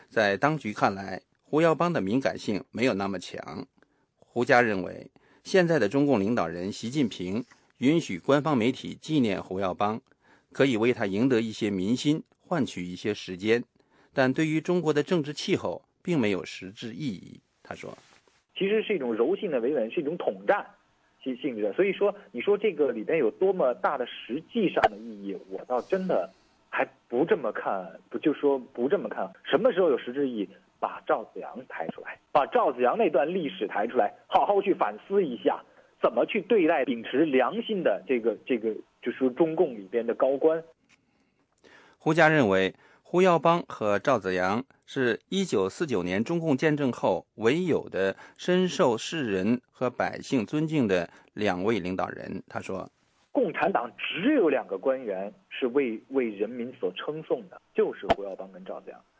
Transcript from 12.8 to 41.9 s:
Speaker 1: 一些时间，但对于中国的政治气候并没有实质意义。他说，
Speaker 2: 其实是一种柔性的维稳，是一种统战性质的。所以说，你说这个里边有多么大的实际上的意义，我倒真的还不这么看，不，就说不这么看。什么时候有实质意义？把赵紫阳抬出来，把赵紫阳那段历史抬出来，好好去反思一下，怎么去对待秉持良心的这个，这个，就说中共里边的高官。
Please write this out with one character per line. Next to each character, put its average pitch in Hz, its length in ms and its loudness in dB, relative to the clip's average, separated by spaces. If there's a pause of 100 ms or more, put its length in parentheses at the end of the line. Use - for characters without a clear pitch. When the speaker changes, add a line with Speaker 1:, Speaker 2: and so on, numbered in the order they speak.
Speaker 1:
一 90 120 -8
些 104 180 -4
时 92 220 -10
间， 110 260 2 (500)
但 131 200 4
对 160 160 0
于 156 120 0
中 180 220 0
国 156 100 2
的 139 80 2
政 165 220 0
治 147 100 -8
气 175 220 -2
候 90 260 -2 (220)
并 170 160 0
没 110 140 4
有 90 120 -2
实 - 280 -14
质 113 220 -12
意 151 120 -8
义。 - 340 -10 (240)
他 - 120 -12
说， - 200 -14 (600)
Speaker 2:
其 196 100 -2
实 214 140 2
是 214 100 -4
一 185 60 0
种 120 160 -2
柔 127 220 2
性 214 120 -4
的 135 120 0
维 127 120 0
稳， 113 160 0
是 117 120 -4
一 - 40 -2
种 156 140 -4
统 98 280 -4
战 196 200 2 (560)
性 127 340 -6
质 104 60 -4
的。 101 100 0
所 185 120 2
以 196 80 2
说， 202 200 0 (200)
你 120 80 -8
说 202 180 2
这 208 160 0
个 143 160 2
里 113 140 -6
边 156 120 0
有 120 140 2
多 190 220 0
么 156 220 2
大 165 220 0
的 123 80 -4
实 127 380 -8 (100)
际 214 160 2
上 139 220 0
的 101 60 -10
意 104 320 -12
义， 92 100 -8 (100)
我 95 180 -10
倒 123 160 -2
真 190 260 -2
的 110 200 0 (400)
还 - 160 -4 (220)
不 127 180 0
这 208 120 2
么 117 160 -4
看， 95 360 -6 (220)
不， 117 80 -8
就 147 160 0
说 139 240 2
不 120 300 -4
这 196 100 2
么 117 100 -8
看。 95 240 -8 (120)
什 - 120 2
么 220 160 2
时 180 80 0
候 180 80 4
有 127 80 4
实 120 160 -8
质 139 160 -2
意 120 100 -4
义？ 95 100 -4 (320)
把 - 260 -6
赵 135 160 0 (100)
紫 - 60 -14
阳 151 180 -12 (120)
抬 - 220 -10
出 - 100 -14
来， - 180 -14 (140)
把 143 140 4
赵 202 260 2
紫 123 100 -4
阳 131 160 4
那 220 100 4
段 147 240 2
历 180 160 -2
史 107 200 -4
抬 101 180 -2
出 123 100 -8
来， 104 160 2 (140)
好 - 180 4
好 196 160 4
去 190 140 0
反 107 320 -2
思 196 180 2
一 123 120 -4
下， 131 260 -2 (400)
怎 156 100 2
么 233 140 2
去 208 160 -4
对 202 240 4
待 170 180 2
秉 120 200 -2
持 139 200 2
良 139 380 2
心 208 220 -4
的 101 240 0
这 127 100 0
个， 110 260 0
这 127 140 0
个， 110 160 -4 (260)
就 - 120 -4
说 131 180 0
中 160 240 2
共 160 220 2
里 98 120 -14
边 117 160 -2
的 117 120 0
高 135 200 2
官。 160 260 2 (1300)